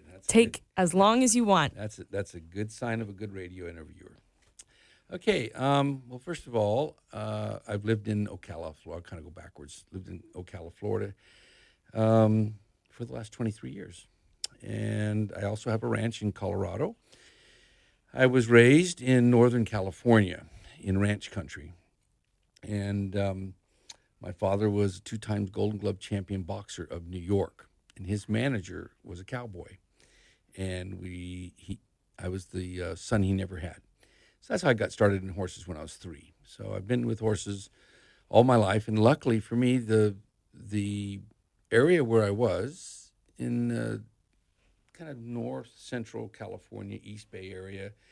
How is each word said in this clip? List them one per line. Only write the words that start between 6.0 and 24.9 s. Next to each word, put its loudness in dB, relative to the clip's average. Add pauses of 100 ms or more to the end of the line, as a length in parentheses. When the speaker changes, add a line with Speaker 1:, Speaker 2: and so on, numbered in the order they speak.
Speaker 1:
well, -14
first -12
of -4
all, 0 (160)
uh, -8
I've -6
lived 0
in 0
Ocala, -12
Florida. -14
I'll -16
kinda -14
go -18
backwards. -20
Lived -12
in -14 (100)
Ocala, -16
Florida, -4 (800)
um, 4 (340)
for -12
the -12
last -12
twenty-three -6
years. -16 (520)
And -4
I -4
also -6
have -2
a -4
ranch -2
in -2
Colorado. -4 (1160)
I 4
was 4
raised 8
in 6
Northern 6
California 2 (340)
in 0
ranch 0
country. -12 (880)
And, -4
um, -2 (680)
my -10
father 0
was 2